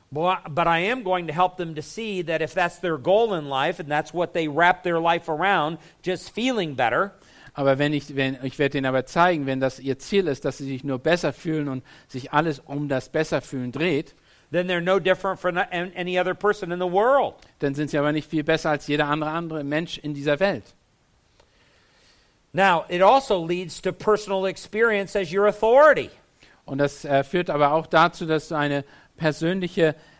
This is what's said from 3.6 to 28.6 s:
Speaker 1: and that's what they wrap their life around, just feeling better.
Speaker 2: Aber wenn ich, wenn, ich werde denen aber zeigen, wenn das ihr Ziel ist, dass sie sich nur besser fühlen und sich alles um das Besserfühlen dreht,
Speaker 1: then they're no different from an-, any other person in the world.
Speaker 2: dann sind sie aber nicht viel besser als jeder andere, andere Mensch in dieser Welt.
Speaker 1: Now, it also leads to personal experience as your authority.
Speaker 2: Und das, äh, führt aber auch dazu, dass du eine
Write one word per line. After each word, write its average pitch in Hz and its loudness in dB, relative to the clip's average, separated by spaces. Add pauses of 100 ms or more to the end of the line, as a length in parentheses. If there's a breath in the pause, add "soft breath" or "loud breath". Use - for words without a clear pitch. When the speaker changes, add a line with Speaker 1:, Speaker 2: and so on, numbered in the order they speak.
Speaker 1:
and 143 -10
that's 151 -2
what 170 -2
they 160 -2
wrap 170 4
their 170 0
life 170 0
around, 165 0 (260 loud breath)
just - -6
feeling 214 -2
better. 135 2 (420 loud breath)
Speaker 2:
Aber 139 2
wenn 147 2
ich, 143 -4
wenn, 135 0
ich 135 -6
werde 143 2
denen 139 0
aber 131 0
zeigen, 170 2
wenn 135 -2
das 131 -2
ihr 131 -4
Ziel 196 0
ist, 139 -4
dass 135 -6
sie 143 -10
sich 135 -8
nur 135 -4
besser 160 0
fühlen 156 -4
und 131 -8 (240 loud breath)
sich 127 -12
alles 151 2
um 147 -8
das 135 -4
Besserfühlen 139 -4
dreht, 156 -2 (360 soft breath)
Speaker 1:
then 180 -2
they're 180 0
no 185 2
different 185 0
from 180 -2
an-, 180 -4
any 180 -4
other 180 0
person 202 -2
in 180 -4
the 180 -2
world. 233 4 (260 soft breath)
Speaker 2:
dann 139 -2
sind 147 -4
sie 156 -2
aber 147 2
nicht 151 -4
viel 151 -2
besser 160 0
als 147 -2
jeder 147 0
andere, 151 -2
andere 160 -6
Mensch 151 -4
in 147 -8
dieser 143 0
Welt. 180 0 (1900 soft breath)
Speaker 1:
Now, 175 4
it 175 0
also 220 4
leads 175 -6
to 185 -2
personal 202 -2
experience 202 -2
as 180 -2
your 196 2
authority. 226 6 (560 soft breath)
Speaker 2:
Und 139 -4
das, 143 -2
äh, 139 2
führt 180 -2
aber 147 2
auch 156 0
dazu, 170 4
dass 156 0
du 165 -4
eine 143 0 (320 soft breath)